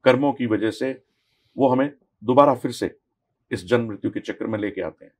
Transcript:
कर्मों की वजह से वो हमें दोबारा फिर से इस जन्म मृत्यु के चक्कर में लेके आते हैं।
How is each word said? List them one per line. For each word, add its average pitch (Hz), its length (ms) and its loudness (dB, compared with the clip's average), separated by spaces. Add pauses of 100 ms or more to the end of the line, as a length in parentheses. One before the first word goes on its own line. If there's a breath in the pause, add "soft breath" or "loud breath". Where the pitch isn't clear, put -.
कर्मों 135 280 4
की 127 140 -4
वजह 107 240 0
से 131 220 -6 (640)
वो 135 120 2
हमें 131 200 2 (340)
दोबारा 135 320 6
फिर 123 180 -6
से - 240 -6 (540)
इस 92 140 -6
जन्म 117 240 0
मृत्यु 104 220 -6
के 104 100 -8
चक्कर - 260 -8
में 110 120 -4
लेके 101 220 -6
आते - 240 -10
हैं। - 160 -20